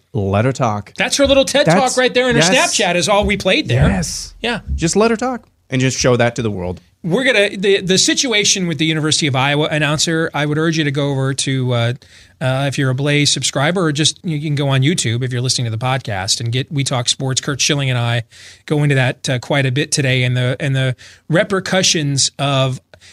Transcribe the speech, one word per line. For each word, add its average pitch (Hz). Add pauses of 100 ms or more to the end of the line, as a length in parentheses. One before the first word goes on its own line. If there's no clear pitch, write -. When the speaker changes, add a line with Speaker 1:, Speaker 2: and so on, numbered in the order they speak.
(120)
Speaker 1:
let 101
her 131
talk. 107
Speaker 2:
That's 233
her 277
little 269
ted 285
Speaker 1:
That's, 170
Speaker 2:
Talk 254
right 254
there 247
in -
her 151
Speaker 1:
yes. 254
Speaker 2:
Snapchat 180
is 175
all 202
we 202
played 202
there. 123
Speaker 1:
Yes. -
Speaker 2:
Yeah. 226 (120)
Speaker 1:
Just 160
let 220
her 220
talk 240 (220)
and 131
just 131
show 123
that 120
to 135
the 113
world. 90 (220)
Speaker 2:
We're 208
gonna, 226
the, 196
the 185
situation 208
with 165
the 160
University 156
of 131
Iowa 143
announcer, 156
I 147
would 147
urge 160
you 156
to 147
go 143
over 135
to, 131
uh, 120 (480)
uh, 131
if 135
you're 135
a 127
Blaze 147
subscriber, 160
or 156
just, 147
you 151
can 151
go 139
on 135
YouTube 123
if 127
you're 120
listening 127
to 113
the 120
podcast 110
and 117
get 127
We 139
Talk 131
Sports. 131
Kurt 143
Schilling 139
and 123
I 117 (420)
go 147
into 147
that, 131
uh, 131
quite 135
a 120
bit 143
today, 131
and 123
the, 123
and 135
the 131 (340)
repercussions 180
of 135 (320)